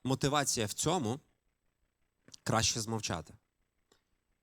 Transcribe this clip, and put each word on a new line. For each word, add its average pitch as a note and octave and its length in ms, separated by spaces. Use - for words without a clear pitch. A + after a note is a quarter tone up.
мотивація C3+ 640
в G#2 80
цьому, D3 460
краще A2+ 380
змовчати. G#2 520